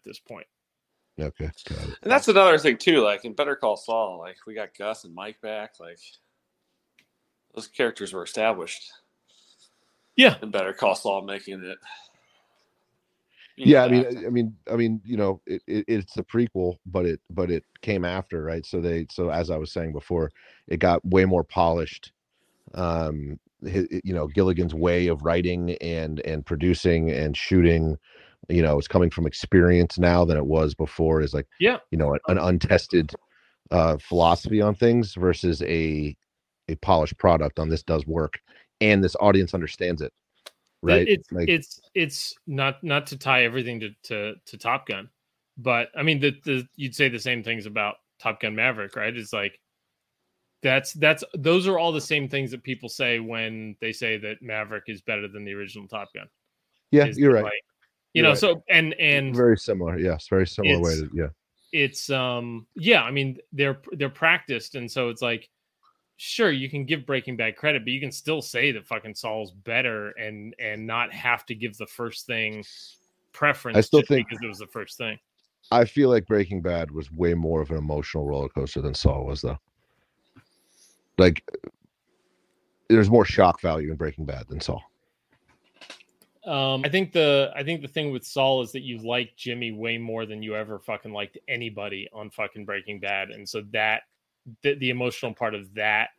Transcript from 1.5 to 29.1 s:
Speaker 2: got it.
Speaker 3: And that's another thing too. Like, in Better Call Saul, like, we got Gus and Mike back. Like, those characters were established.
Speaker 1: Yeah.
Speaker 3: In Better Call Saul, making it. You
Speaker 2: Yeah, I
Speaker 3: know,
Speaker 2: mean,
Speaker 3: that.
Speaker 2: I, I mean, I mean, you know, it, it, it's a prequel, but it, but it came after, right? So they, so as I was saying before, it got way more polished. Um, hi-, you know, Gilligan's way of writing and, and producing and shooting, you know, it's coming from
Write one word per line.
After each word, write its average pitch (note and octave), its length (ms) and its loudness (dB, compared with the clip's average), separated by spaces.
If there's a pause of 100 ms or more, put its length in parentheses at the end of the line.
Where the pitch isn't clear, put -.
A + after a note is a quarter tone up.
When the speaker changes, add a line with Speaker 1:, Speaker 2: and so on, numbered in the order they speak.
Speaker 2:
got D2 180 -10
it. - 160 -10
Speaker 3:
And G#3+ 80 -4
that's - 160 4
another F#3+ 300 8
thing D3 200 2
too. D#3+ 240 4
Like, G#2 240 0
in A2+ 80 -12
Better C#3+ 220 -2
Call G#2+ 220 0
Saul, G#2+ 420 -4
like, F2+ 260 -16
we A2 80 -16
got G#2+ 240 -12
Gus G#2 260 -8
and E2+ 120 -20
Mike G2+ 260 -14
back. G#2+ 380 -12
Like, E2+ 200 -20 (1600)
those A2 120 -14
characters A2 460 -4
were F#2 100 -8
established. A2 680 -6 (1200)
Speaker 1:
Yeah. B3 280 8
Speaker 3:
In G#2+ 80 -10
Better G2 220 -2
Call G2 220 0
Saul, G2 280 -2
making G2 400 -12
it. F#2 140 -14 (1800)
You C3+ 100 -4
Speaker 2:
Yeah, C3+ 180 10
I B2 40 6
Speaker 3:
know, B2 60 2
Speaker 2:
mean, B2 100 6
Speaker 3:
that. B2 200 -6
Speaker 2:
I, F#2 40 -6
I - 20 -4
mean, A#2 260 0 (160)
I A#2 40 0
mean, A2+ 280 0
you A2+ 140 -6
know, G2 300 0
it, - 180 -8
it, G#2 220 -2
it's G#2+ 300 -2
a F#2+ 60 -6
prequel, F#2 640 -2
but F2+ 220 -2
it, D#2+ 120 -2 (120)
but F2+ 180 -2
it E2+ 140 -2 (180)
came F#2+ 240 -2
after, F2 380 -6
right? E2 200 -6
So - 160 -6
they, E2 300 -2
so F2 200 -4
as E2 200 -2
I D#2+ 80 -4
was D#2 140 -8
saying E2 220 -6
before, D#2+ 380 -4 (360)
it E2+ 100 -4
got F2 260 2
way F#2 220 4
more F2+ 180 2
polished. E2 680 -2 (640)
Um, D#2 640 -2 (240)
hi-, F#2 240 0 (160)
you F#2+ 100 -4
know, D#2 140 -2
Gilligan's E2+ 480 2
way F2 320 2
of D2+ 160 -2
writing F2 480 0 (100)
and, D#2+ 400 -6
and D#2 240 -6
producing E2 640 2
and D2 260 -2
shooting, E2+ 600 4 (520)
you E2+ 120 2
know, D2+ 160 2
it's D2 100 -2
coming F2+ 220 4
from E2 160 -2